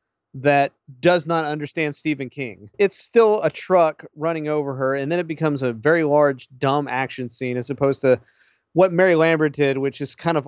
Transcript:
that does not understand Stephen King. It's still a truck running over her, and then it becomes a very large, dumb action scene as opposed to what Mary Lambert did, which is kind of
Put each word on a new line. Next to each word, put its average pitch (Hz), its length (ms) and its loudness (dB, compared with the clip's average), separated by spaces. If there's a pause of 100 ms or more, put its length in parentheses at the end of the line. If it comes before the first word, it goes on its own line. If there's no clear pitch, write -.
(360)
that 139 360 2 (300)
does 170 260 2
not 165 160 -2
understand 151 520 -6
Stephen 139 340 -6
King. 107 480 -12
It's 202 180 2
still 214 460 2
a 160 80 0
truck 165 560 0 (100)
running 156 320 -6
over 143 280 -4
her, 135 200 -2
and 139 160 -4
then 175 80 0
it 170 80 -4
becomes 147 360 -2
a 120 100 0
very 156 320 2
large, 143 420 2 (100)
dumb 139 300 0
action 127 400 -6
scene 123 300 -6
as 120 120 -6
opposed 139 320 -2
to 127 200 2 (500)
what 180 220 4
Mary 180 220 4
Lambert 160 360 2
did, 139 260 0
which 135 220 -4
is 143 160 -10
kind 170 220 -2
of 131 100 -4